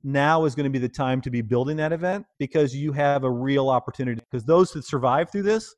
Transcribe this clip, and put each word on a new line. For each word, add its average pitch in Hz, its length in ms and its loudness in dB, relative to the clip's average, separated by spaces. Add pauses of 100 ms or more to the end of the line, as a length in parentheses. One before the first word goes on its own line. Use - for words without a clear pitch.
now 147 420 2
is 135 80 0
gonna 139 160 -2
be 135 80 -2
the 123 100 0
time 131 340 -2
to 127 100 -6
be 120 100 -2
building 127 360 0
that 156 140 0
event 180 320 -2 (140)
because 139 380 0
you 147 160 -4
have 143 320 2
a 131 80 0
real 135 360 0
opportunity. 123 540 -2 (100)
'Cause 113 140 -6
those 170 280 4
that 147 120 -10
survive 135 460 0
through 202 100 -4
this 220 360 -2